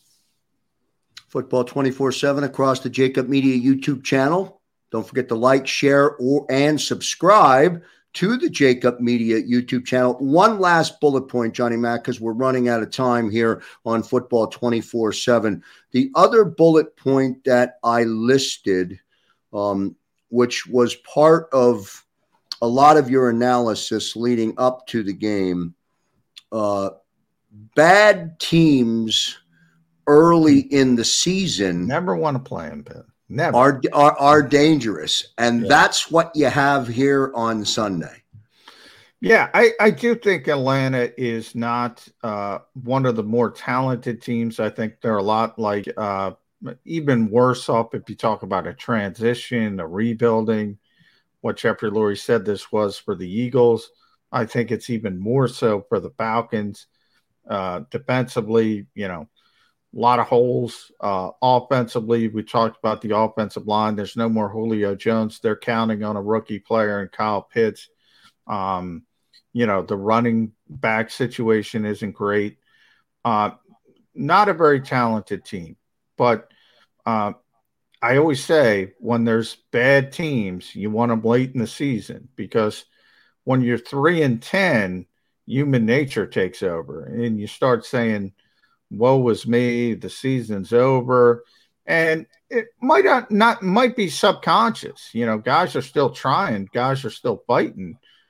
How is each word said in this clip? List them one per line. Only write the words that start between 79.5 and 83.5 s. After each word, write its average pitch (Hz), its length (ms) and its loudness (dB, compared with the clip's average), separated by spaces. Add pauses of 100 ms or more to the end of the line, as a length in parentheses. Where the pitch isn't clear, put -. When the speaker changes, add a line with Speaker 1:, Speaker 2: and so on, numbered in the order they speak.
Speaker 2:
bad 135 400 2
teams, 110 640 -6
you 98 140 -6
want 117 220 0
'em 113 100 -2
late 127 320 0
in 135 60 -6
the 110 80 -4
season, - 680 -8
because 110 500 -2 (580)
when 131 180 0